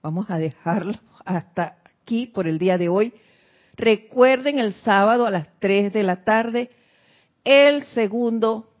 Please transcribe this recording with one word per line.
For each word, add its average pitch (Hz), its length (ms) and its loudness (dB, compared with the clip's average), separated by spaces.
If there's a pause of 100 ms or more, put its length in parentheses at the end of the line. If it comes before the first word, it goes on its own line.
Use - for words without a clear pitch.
Vamos 165 280 -6
a 175 80 -4
dejarlo 165 560 -4 (320)
hasta 175 520 -6 (240)
aquí 233 260 -6
por 185 200 -6
el 160 120 -2
día 185 180 0
de 175 120 -2
hoy. 208 240 0 (640)
Recuerden 254 840 2
el 214 140 -2
sábado 220 520 2
a 208 60 -2
las 170 160 -4 (120)
tres 202 340 0
de 214 100 0
la 185 200 -2
tarde, 226 460 -2 (720)
el 285 420 4
segundo 226 840 -4 (100)